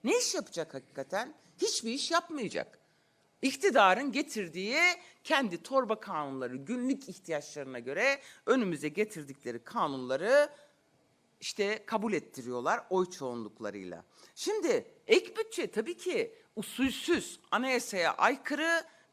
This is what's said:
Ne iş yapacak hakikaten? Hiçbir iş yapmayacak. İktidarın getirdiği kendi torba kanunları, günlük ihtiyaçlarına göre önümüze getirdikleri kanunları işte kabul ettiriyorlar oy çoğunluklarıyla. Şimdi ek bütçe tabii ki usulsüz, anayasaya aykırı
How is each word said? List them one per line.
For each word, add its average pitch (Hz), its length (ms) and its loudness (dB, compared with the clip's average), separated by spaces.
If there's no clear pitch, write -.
Ne 349 140 2
iş 466 180 0
yapacak 170 380 -6
hakikaten? 185 600 -6
Hiçbir 285 340 0
iş 285 200 -4
yapmayacak. 302 680 -2
İktidarın 247 680 6
getirdiği 202 680 -2
kendi 240 400 0
torba 240 360 0
kanunları, 135 560 -6
günlük 247 540 -4
ihtiyaçlarına 143 720 -8
göre 208 420 0
önümüze 175 440 2
getirdikleri 147 760 -6
kanunları 170 840 2
işte 214 440 -2
kabul 220 280 0
ettiriyorlar 123 760 -2
oy 185 200 2
çoğunluklarıyla. 104 960 -8
Şimdi 339 500 0
ek - 300 6
bütçe 359 340 -4
tabii 233 260 -4
ki 269 380 -2
usulsüz, - 840 -2
anayasaya 233 640 0
aykırı 294 680 2